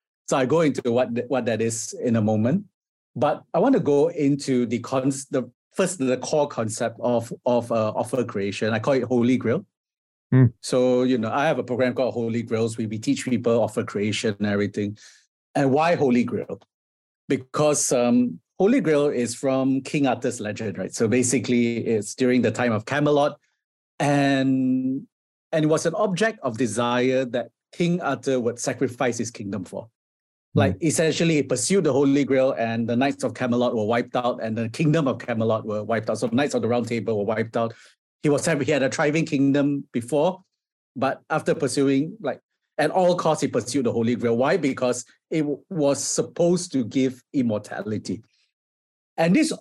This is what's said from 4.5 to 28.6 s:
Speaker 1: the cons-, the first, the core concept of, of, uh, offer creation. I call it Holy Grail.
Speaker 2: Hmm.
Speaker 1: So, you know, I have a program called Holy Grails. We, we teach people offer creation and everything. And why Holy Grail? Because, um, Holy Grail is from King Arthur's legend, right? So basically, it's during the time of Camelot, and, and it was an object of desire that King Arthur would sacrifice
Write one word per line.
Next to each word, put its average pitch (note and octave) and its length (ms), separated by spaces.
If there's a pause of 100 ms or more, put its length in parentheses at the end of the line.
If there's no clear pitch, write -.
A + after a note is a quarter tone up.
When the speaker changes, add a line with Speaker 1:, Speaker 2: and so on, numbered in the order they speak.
Speaker 1:
the A#2 140
cons-, C3 500
the B2 200 (220)
first, F#3 260
the B2+ 200
core D3 280
concept A2+ 540
of, A#2 320 (140)
of, A#2+ 260
uh, A2 240
offer - 280
creation. G#2 500
I A2 40
call A#2 140
it B2+ 120
Holy A#2+ 340
Grail. A#2 260 (680)
Speaker 2:
Hmm. C3 160 (140)
Speaker 1:
So, B2+ 440
you B2+ 120
know, A2 160
I C#3 140
have D3 120
a A#2 40
program B2 320
called B2 180
Holy A#2 300
Grails. A2+ 340
We, A#2 80
we G#2+ 140
teach C3 260
people A#2+ 340
offer G#2+ 260
creation G#2 540
and G#2 80
everything. G#2 520 (560)
And C#3 180
why E3 220
Holy B2 300
Grail? - 360 (680)
Because, C#3+ 640
um, B2 480 (200)
Holy A3+ 240
Grail D3 240
is A#2+ 280
from C3 460
King C#3 260
Arthur's A#2 340
legend, G#2 360
right? F#2+ 180
So A#2 140
basically, A#2+ 760
it's G#2+ 280
during B2+ 280
the A2 80
time A#2+ 220
of G#2+ 120
Camelot, D3 540 (600)
and, C3+ 1080 (460)
and D#3 120
it D3+ 40
was D#3 180
an E3 80
object G#3+ 480
of A#2 160
desire B2 680
that A#2+ 240 (240)
King F3 300
Arthur C3 380
would A#2 180
sacrifice B2 580